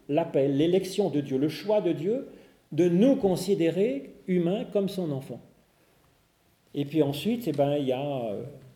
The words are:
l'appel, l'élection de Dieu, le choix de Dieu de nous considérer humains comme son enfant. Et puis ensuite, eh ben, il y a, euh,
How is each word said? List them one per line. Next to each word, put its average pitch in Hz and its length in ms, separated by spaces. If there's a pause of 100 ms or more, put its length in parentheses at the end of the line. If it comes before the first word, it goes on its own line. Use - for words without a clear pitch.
l'appel, 143 480
l'élection 180 540
de 143 100
Dieu, 139 180
le 147 120
choix 208 320
de 175 100
Dieu 185 380 (420)
de 165 160
nous 214 300
considérer 185 920 (140)
humains 180 460
comme 196 160
son 175 240
enfant. 131 300 (1300)
Et 143 120
puis 151 180
ensuite, 190 460
eh - 20
ben, 143 240
il 139 120
y 127 40
a, 127 80
euh, 123 440 (320)